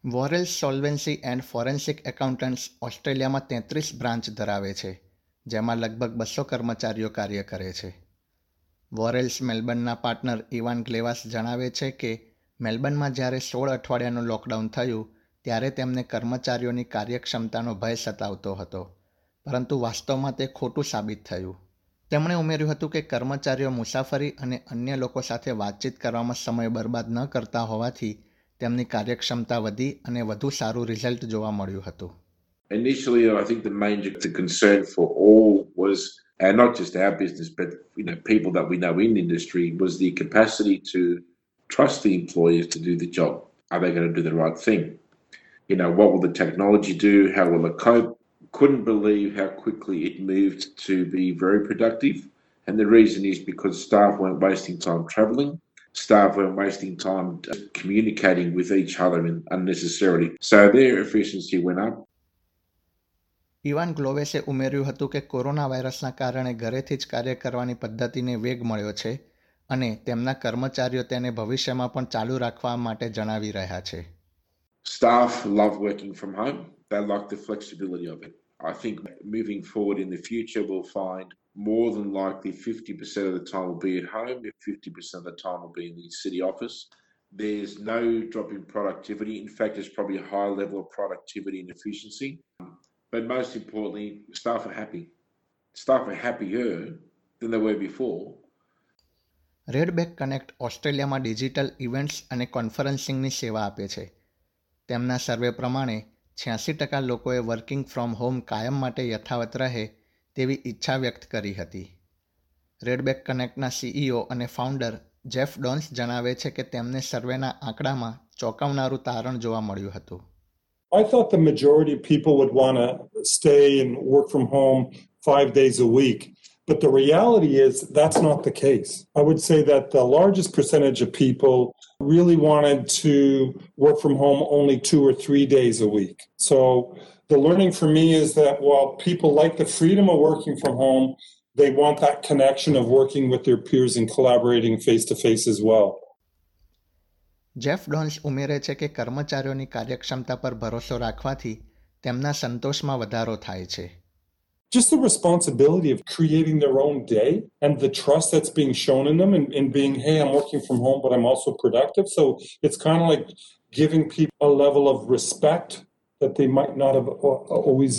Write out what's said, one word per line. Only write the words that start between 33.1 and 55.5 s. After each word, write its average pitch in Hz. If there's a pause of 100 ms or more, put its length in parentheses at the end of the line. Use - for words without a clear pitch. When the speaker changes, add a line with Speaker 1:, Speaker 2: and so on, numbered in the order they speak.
Speaker 2:
I 104
think 107
the 101
main 104 (320)
concern 98 (160)
for 85 (160)
all 107 (240)
was, 95 (440)
and 95
not 120
just 90
our 95
business, 85 (100)
but, 85 (280)
you 104
know, 85 (120)
people 95
that 87
we 90
know 87
in 110
industry, 85 (120)
was 92
the 92 (120)
capacity 104 (160)
to 92 (680)
trust -
the 101
employers 85
to 82
do 85
the 85
job. 82 (380)
Are 90
they 87
gonna 85
do 82
the 80
right 80 (120)
thing? 92 (840)
You 95
know, 87
what 107
will 90
the -
technology 95
do? 104 (200)
How 90
will 82
it 82
cope? 117 (360)
Couldn't 139
believe 104
how 98 (140)
quickly 101
it 87
moved 95 (240)
to 95 (220)
be 92 (200)
very 101
productive. 113 (500)
And 104
the 104
reason 101
is 92
because -
staff 101
weren't 92
wasting 92
time 85 (120)
travelling. 120 (440)